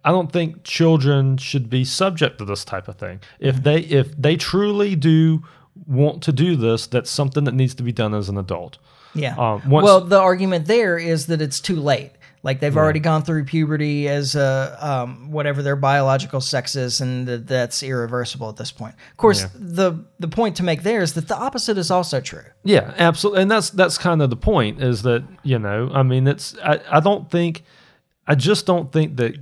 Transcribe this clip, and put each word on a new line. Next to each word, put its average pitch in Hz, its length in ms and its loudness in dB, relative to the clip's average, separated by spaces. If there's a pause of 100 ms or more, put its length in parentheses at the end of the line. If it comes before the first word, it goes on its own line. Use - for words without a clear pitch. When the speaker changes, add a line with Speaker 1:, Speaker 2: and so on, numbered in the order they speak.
Speaker 1:
I 156 60 4
don't 180 200 0
think 165 320 -4
children 139 720 4
should 131 320 -4
be 127 140 0
subject 165 540 -2
to - 80 -10
this 101 180 -6
type 92 240 -10
of 98 100 -14
thing. 92 220 -12 (200)
If 131 160 0
Speaker 2:
Mm-hmm. 131 80 -4
Speaker 1:
they, 151 180 4
if 143 400 0
they 151 160 4
truly 202 580 0
do 160 480 4 (420)
want 147 380 0
to 160 80 0
do 160 240 2
this, 113 320 0
that's - 240 -4
something 139 320 -2
that 123 100 0
needs 131 220 0
to 123 80 -8
be 120 80 -4
done 107 220 -2
as 101 160 -4
an 101 80 -4
adult. 90 400 -8 (360)
Speaker 2:
Yeah. 135 240 -4
Speaker 1:
Um, 113 320 -2
once 151 160 6
Speaker 2:
Well, 190 160 8
the 185 180 4
argument 185 460 2
there 196 320 2
is 165 300 -2
that 160 140 -2
it's 147 180 -4
too 185 160 -4
late. 139 360 -2 (320)
Like, 135 180 -4
they've 147 120 0
Speaker 1:
Yeah. 151 60 2
Speaker 2:
already 156 220 2
gone 156 220 0
through 156 220 -2
puberty 151 600 -2
as 143 280 -2
a, 135 440 0
um, 131 520 -6
whatever 143 300 -4
their 139 140 -2
biological 139 640 0
sex 127 380 -6
is, 127 240 -4
and 127 260 -4
that 120 200 -8
that's 127 360 -2
irreversible 120 640 -6
at 107 80 -12
this - 160 -12
point. 110 220 -16 (180)
Of - 60 -20
course, 202 240 4
Speaker 1:
Yeah. 95 140 -4
Speaker 2:
the, 175 500 -2 (140)
the 170 100 -6
point 220 280 -2
to 175 60 -2
make 165 200 -2
there 214 180 0
is 165 120 -2
that 165 140 -6
the 226 80 -4
opposite 233 420 -4
is 175 140 -2
also 165 300 0
true. - 220 -14 (200)
Speaker 1:
Yeah, 185 340 2
absolutely. 185 440 2
And 196 100 2
that's, 208 200 0
that's 185 260 2
kind 170 240 0
of 135 80 4
the 117 80 -4
point, 135 440 0
is 123 200 0
that, 120 220 2 (200)
you 131 160 0
know, 107 340 -2
I 135 100 2
mean, 131 240 2
it's, - 360 -4
I, 151 160 0 (100)
I 156 120 6
don't 202 280 -2
think, 170 340 -2 (640)
I 147 80 4
just 143 300 0
don't 170 280 0
think 156 240 0
that 120 240 -2